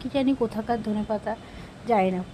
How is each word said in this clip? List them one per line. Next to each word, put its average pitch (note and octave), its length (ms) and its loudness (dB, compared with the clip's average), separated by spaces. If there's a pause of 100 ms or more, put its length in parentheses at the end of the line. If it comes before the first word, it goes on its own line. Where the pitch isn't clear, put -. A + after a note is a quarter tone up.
কী - 140 -6
জানি C4+ 200 4
কোথাকার A3+ 480 0
ধনেপাতা, G#3+ 500 -2 (560)
জানি G3 220 6
না, F#3 100 0 (120)